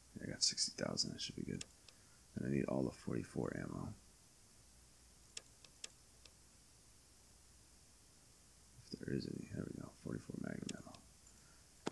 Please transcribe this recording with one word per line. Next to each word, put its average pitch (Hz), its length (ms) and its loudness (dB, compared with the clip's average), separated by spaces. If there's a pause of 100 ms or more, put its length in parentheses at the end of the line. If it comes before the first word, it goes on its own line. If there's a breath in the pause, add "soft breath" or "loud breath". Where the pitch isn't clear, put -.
(160)
Yeah, - 120 -4
I - 40 0
got - 120 4
sixty - 280 6 (100)
thousand. 50 300 4
That 50 100 -2
should - 140 -2
be 50 80 0
good. - 220 0 (720 loud breath)
And - 120 2
I - 80 6
need 69 100 8
all 65 180 6
the 60 80 4
forty-four - 680 0
ammo. 50 320 -2 (4000)
If - 80 -2
there - 160 4
is - 120 4
any. - 260 -2
There - 120 2
we - 160 -2
go. - 80 -6 (140)
Forty-four - 380 0
Magnum 50 320 -2
ammo. - 200 -10 (1000 loud breath)